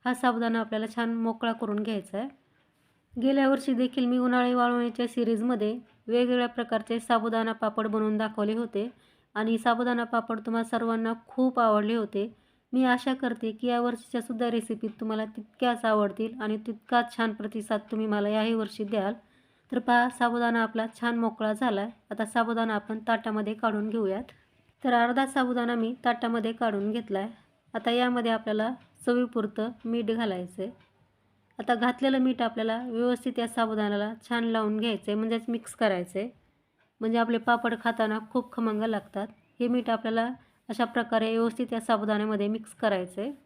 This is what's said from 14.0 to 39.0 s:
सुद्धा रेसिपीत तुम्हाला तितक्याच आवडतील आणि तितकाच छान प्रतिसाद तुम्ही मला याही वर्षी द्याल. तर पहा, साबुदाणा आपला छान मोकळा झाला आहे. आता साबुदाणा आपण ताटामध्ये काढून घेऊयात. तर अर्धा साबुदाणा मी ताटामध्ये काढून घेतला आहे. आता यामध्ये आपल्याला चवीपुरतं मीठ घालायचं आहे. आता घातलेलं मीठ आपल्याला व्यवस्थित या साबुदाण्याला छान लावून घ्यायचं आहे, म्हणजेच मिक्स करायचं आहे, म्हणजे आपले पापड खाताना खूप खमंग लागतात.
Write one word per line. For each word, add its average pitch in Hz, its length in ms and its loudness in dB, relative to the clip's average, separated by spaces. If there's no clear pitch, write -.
सुद्धा 233 280 -2
रेसिपीत 226 500 -4
तुम्हाला 220 260 -2
तितक्याच 240 580 -2
आवडतील 220 560 2
आणि 214 160 -2
तितकाच 240 600 -2
छान 226 160 0
प्रतिसाद 214 480 -4
तुम्ही 220 160 -2
मला 208 220 0
याही 214 260 2
वर्षी 214 300 -4
द्याल. 202 300 -2
तर 254 60 0
पहा, 240 320 4
साबुदाणा 233 520 2
आपला 220 300 -2
छान 233 260 -2
मोकळा 220 340 0
झाला 214 280 0
आहे. 220 100 -4
आता 214 160 -2
साबुदाणा 226 480 0
आपण 214 240 -4
ताटामध्ये 214 460 0
काढून 214 340 -2
घेऊयात. 214 440 -2
तर 254 120 2
अर्धा 247 320 4
साबुदाणा 247 480 0
मी 233 200 0
ताटामध्ये 233 480 0
काढून 214 380 0
घेतला 214 280 -2
आहे. 220 220 -6
आता 226 160 -2
यामध्ये 240 400 2
आपल्याला 220 440 0
चवीपुरतं 240 640 0
मीठ 233 220 -2
घालायचं 202 560 -2
आहे. 214 80 -6
आता 240 160 0
घातलेलं 247 440 2
मीठ 254 240 2
आपल्याला 226 380 0
व्यवस्थित 247 580 -2
या 233 100 0
साबुदाण्याला 214 640 0
छान 233 220 -2
लावून 220 320 0
घ्यायचं 214 260 -2
आहे, 208 120 -2
म्हणजेच 226 340 -2
मिक्स 233 260 -6
करायचं 185 440 0
आहे, 220 100 -4
म्हणजे 226 180 0
आपले 233 200 2
पापड 233 440 2
खाताना 226 360 0
खूप 254 200 -2
खमंग 220 300 0
लागतात. 208 440 -4